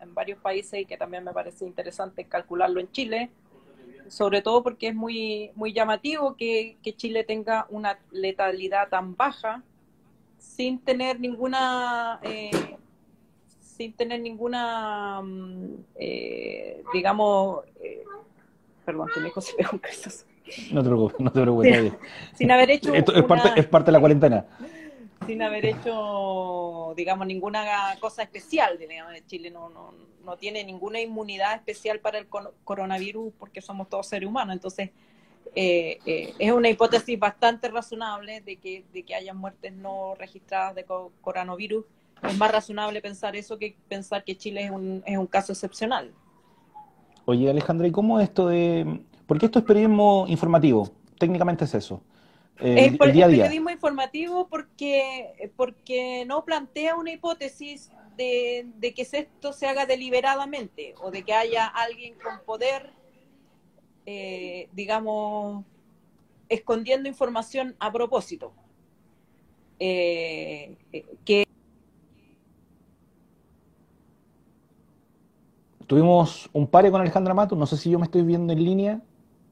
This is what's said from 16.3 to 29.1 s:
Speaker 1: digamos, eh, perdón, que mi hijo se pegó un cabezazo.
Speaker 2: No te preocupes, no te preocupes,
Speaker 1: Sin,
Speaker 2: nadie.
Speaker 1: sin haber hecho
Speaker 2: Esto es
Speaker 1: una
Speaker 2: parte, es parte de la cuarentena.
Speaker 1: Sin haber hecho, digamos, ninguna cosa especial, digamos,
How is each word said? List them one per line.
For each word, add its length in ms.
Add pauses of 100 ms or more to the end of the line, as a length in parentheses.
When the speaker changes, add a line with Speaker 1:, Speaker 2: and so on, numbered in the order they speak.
Speaker 1:
digamos, 680 (200)
eh, 220 (840)
perdón, 300
que 60
mi 80
hijo 120
se 140
pegó 200
un 40
cabezazo. 460 (460)
Speaker 2:
No 120
te 80
preocupes, 300
no 120
te 80
preocupes, 340
Speaker 1:
Sin, 100
Speaker 2:
nadie. 140 (360)
Speaker 1:
sin 160
haber 200
hecho 240
Speaker 2:
Esto 180
es 80
Speaker 1:
una 60
Speaker 2:
parte, 340
es 60
parte 200
de 60
la 80
cuarentena. 440 (840)
Speaker 1:
Sin 140
haber 240
hecho, 1300
digamos, 320
ninguna 380 (340)
cosa 260
especial, 540
digamos, 360 (120)